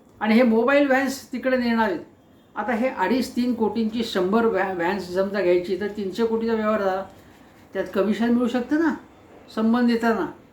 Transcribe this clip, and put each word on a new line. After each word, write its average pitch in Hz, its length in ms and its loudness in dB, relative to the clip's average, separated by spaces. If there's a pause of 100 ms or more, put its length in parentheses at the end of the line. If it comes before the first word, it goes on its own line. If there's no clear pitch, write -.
(200)
आणि 214 140 2
हे 240 80 6
मोबाईल 247 440 4
व्हॅन्स 262 460 -2
तिकडे 254 240 -2
नेणार 233 320 2
आहेत. 165 120 -4 (560)
आता 240 160 -4
हे 233 160 0
अडीच 233 480 -2
तीन 247 180 0
कोटींची 220 500 -2
शंभर 202 400 0
व्हॅ-, 190 300 0
व्हॅन्स 180 400 -4
समजा 196 260 -2
घ्यायची 180 400 0
तर 208 60 -4
तीनशे 202 400 -4
कोटीचा 226 280 -2
व्यवहार 214 280 0
झाला, 190 220 -2 (720)
त्यात 190 100 -4 (100)
कमिशन 214 360 0
मिळू 240 180 2
शकतं 254 280 -2
ना 311 180 2 (600)
संबंधितांना, 233 720 2 (260)